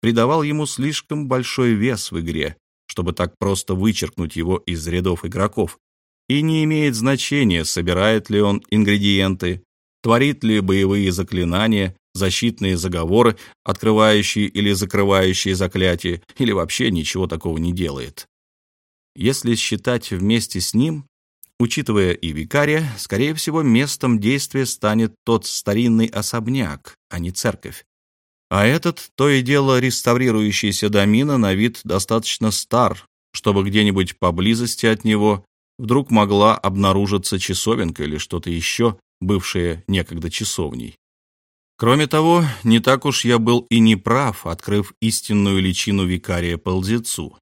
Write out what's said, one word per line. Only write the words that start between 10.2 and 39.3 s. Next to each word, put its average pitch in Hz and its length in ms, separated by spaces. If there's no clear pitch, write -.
ли 110 160
боевые 98 500
заклинания, 92 840
защитные 95 580
заговоры, 90 600
открывающие 107 800
или 101 260
закрывающие 95 800
заклятия, 90 680
или 117 160
вообще 90 380
ничего 90 360
такого 82 320
не 85 140
делает. 73 540
Если 120 400
считать 113 560
вместе 101 500
с - 140
ним, 147 320
учитывая 107 540
и 82 200
викария, 147 540
скорее 139 360
всего, 156 280
местом 127 560
действия 131 480
станет 110 480
тот 117 220
старинный 113 600
особняк, 110 920
а 87 100
не 85 120
церковь. - 540
А 98 140
этот, 165 500
то 139 140
и 139 140
дело 135 360
реставрирующийся 113 1080
домино, 107 480
на 101 180
вид 113 300
достаточно 110 680
стар, 104 560
чтобы 98 300
где-нибудь 98 560
поблизости 107 680
от 110 180
него 107 400
вдруг 127 320
могла 104 460
обнаружиться 98 840
часовенка 92 640
или 76 120
что-то 87 340
ещё, 90 480
бывшее 90 640